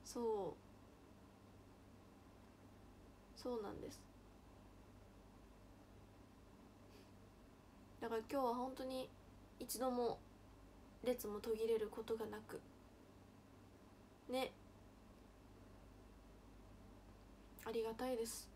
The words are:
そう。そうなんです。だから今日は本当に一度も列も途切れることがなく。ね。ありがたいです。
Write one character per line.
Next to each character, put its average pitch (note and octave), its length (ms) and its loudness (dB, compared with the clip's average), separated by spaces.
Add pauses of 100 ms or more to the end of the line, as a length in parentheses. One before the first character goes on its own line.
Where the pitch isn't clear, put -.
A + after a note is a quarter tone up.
そ A3 520 6 (2750)
う。 - 40 -10
そ A#3+ 180 4
う G#3 40 2
な G3+ 80 0
ん - 100 -4
で - 100 -2
す。 - 100 -10 (4000)
だ A#3 80 4
か A3+ 80 6
ら - 40 8 (100)
今 C#4 120 8
日 - 20 10
は A#3 100 10
本 B3+ 220 4
当 C4 80 2
に C4 260 2 (480)
一 A3+ 200 2
度 C4 120 8
も B3 300 6 (840)
列 A#3+ 240 6
も G#3 140 2
途 A3+ 160 6
切 A3 100 8
れ A3+ 120 10
る G#3+ 100 6
こ A3 140 0
と A3+ 140 4
が A3 100 4
な G#3 120 0
く。 - 220 -4 (1700)
ね。 B3+ 240 6 (3000)
あ A3+ 80 2
り A3+ 100 6
が A3+ 120 4
た B3+ 160 4
い B3 60 6
で A3+ 100 6
す。 - 300 -2